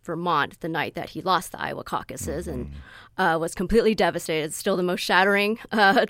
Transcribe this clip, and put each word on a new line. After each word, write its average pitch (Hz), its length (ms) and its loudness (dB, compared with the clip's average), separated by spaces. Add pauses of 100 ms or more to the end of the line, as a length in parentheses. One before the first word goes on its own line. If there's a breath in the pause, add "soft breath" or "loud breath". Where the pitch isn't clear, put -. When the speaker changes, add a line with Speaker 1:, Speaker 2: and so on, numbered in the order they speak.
Speaker 1:
Vermont 165 580 -2
the 170 80 -6
night 147 260 -4
that - 160 -8
he 160 100 -12
lost 170 320 0
the - 80 -10
Iowa - 240 -8
caucuses - 640 -8
and, 127 180 -8
Speaker 2:
Mm-hmm. - 560 -10
Speaker 1:
uh, 165 160 2
was 165 160 -4
completely 214 400 4
devastated. 170 520 0
It's 160 100 -8
still 190 200 -2
the 185 60 0
most 180 160 -2
shattering, 202 640 2
<laughs> - 60 -18
uh, 196 400 4